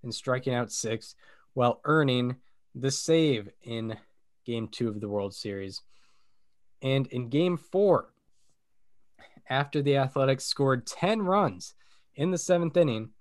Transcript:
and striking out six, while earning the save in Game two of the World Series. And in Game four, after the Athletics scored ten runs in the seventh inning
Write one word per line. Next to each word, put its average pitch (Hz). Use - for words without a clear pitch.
and 117
striking 127
out 120
six, -
while 120
earning 127
the 135
save 147
in 113
Game 113
two 120
of 104
the 104
World 101
Series. 98
And 135
in 123
Game 170
four, 190
after 143
the 139
Athletics 135
scored 135
ten 214
runs 180
in 165
the 180
seventh 170
inning 117